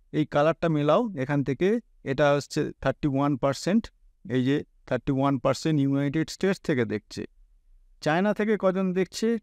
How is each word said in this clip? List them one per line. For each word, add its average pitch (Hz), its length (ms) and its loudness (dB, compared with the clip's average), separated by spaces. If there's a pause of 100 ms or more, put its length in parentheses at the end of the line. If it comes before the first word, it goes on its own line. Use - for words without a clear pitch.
(120)
এই 151 140 0
কালারটা 156 420 2
মেলাও 151 340 2 (140)
এখান 139 280 -2
থেকে, 180 360 0 (240)
এটা 143 300 2
হচ্ছে 143 460 -2
থার্টি 135 280 -2
ওয়ান 139 280 0
পার্সেন্ট, 156 560 -2 (380)
এই 127 140 0
যে 143 200 0 (220)
থার্টি 131 260 -2
ওয়ান 139 260 2
পার্সেন্ট 143 420 0
ইউনাইটেড 139 500 0
স্টেটস 190 300 -2
থেকে 123 240 0
দেখছে। 104 420 -6 (760)
চায়না 185 340 0
থেকে 214 260 0
কজন 190 320 0
দেখছে? 220 500 -2